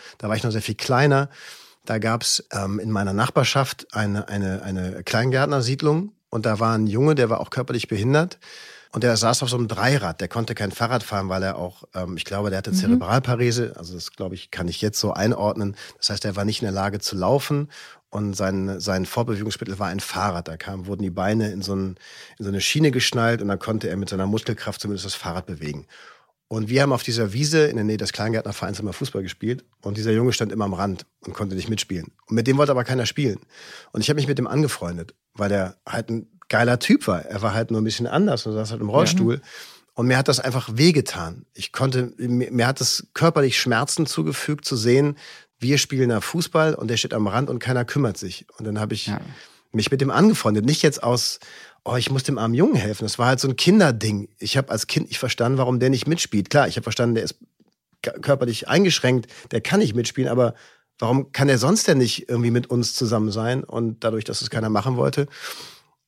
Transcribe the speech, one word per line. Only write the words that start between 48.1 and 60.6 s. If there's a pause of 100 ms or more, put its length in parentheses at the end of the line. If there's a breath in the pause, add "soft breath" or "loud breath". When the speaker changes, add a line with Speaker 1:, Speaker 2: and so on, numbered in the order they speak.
Speaker 1:
sich. (140)
Und
dann
hab
ich
Speaker 3:
Ja. (520 loud breath)
Speaker 1:
mich
mit
dem
angefreundet.
Nicht
jetzt
aus, (440 loud breath)
"Oh,
ich
muss
dem
armen
Jungen
helfen."
Das
war
halt
so
ein
Kinderding.
Ich
hab
als
Kind
nicht
verstanden,
warum
der
nicht
mitspielt.
Klar,
ich
hab
verstanden,
der
ist (640)
k-,
körperlich
eingeschränkt, (180 loud breath)
der
kann
nicht
mitspielen,
aber (460 soft breath)